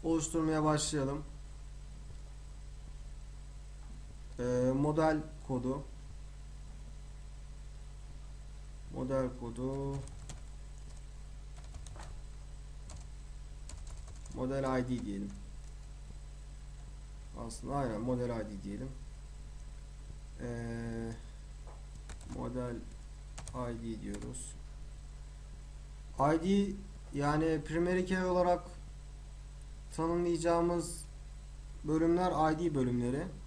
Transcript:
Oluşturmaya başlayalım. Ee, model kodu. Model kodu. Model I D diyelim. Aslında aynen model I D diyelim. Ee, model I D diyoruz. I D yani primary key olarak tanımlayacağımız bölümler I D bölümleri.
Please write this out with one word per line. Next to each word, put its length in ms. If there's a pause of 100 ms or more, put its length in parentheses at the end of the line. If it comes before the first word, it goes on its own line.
Oluşturmaya 600
başlayalım. 600 (3250)
Ee, 360
model 480 (240)
kodu. 360 (3000)
Model 360 (100)
kodu. 560 (4000)
Model 460
I 100
D 160
diyelim. 260 (2250)
Aslında 280
aynen 260
model 280
I 160
D 180
diyelim. 260 (1500)
Ee, 680 (1200)
model 400 (760)
I 280
D 200
diyoruz. 540 (1600)
I 240
D 300 (400)
yani 520
primary 400
key 200
olarak 380 (1300)
tanımlayacağımız 1080 (800)
bölümler 680
I 60
D 160
bölümleri. 520 (180)